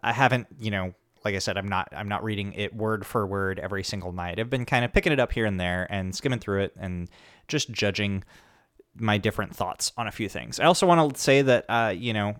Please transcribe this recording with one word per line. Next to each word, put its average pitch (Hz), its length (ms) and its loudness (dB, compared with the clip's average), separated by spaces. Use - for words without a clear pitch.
I 117 100 0
haven't, 123 340 4
you 110 100 -4
know, 92 240 -4
like 104 100 0
I 95 40 -2
said, 92 180 -2
I'm 98 120 -2
not, 95 280 -2
I'm 101 120 -6
not 101 140 -2
reading 101 300 -4
it 101 200 -4
word 107 320 -2
for 107 220 -2
word 95 320 -2
every 98 240 -6
single 90 300 -6
night. 87 260 -6
I've 113 120 -4
been 123 160 -2
kind 123 180 2
of 117 80 -4
picking 185 200 2
it 139 60 4
up 120 140 2
here 117 140 0
and 98 120 0
there 90 320 0
and 92 240 -4
skimming 127 240 -2
through 98 240 -2
it 98 160 -4
and 90 320 -8
just 147 240 -2
judging 101 500 0
my 107 200 2
different 101 360 -2
thoughts - 440 -4
on 117 80 -4
a 104 40 -6
few 107 180 -6
things. - 300 -10
I - 60 2
also 175 220 6
wanna 165 300 6
say 139 260 6
that, 127 260 4
uh, 113 260 2
you 110 200 -2
know, 104 240 0